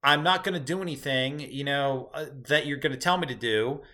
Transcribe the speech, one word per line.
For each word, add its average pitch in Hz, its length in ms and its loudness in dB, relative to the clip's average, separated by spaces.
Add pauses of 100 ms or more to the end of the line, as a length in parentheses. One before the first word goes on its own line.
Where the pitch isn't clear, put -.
I'm 147 180 6
not 180 220 2
gonna 185 160 -2
do 170 240 -4
anything, 139 560 -2
you 139 240 -8
know, 139 500 0
uh, 151 120 -6 (220)
that 151 200 2
you're 143 100 -4
gonna 139 200 0
tell 180 200 2
me 175 80 -2
to 127 100 -6
do. 113 460 0 (120)